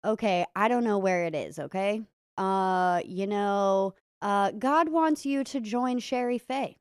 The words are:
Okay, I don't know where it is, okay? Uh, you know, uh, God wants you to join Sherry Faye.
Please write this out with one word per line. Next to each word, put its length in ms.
Okay, 500
I 140
don't 160
know 160
where 240
it 100
is, 240
okay? 460
Uh, 680
you 220
know, 680
uh, 300
God 380
wants 360
you 200
to 160
join 380
Sherry 400
Faye. 420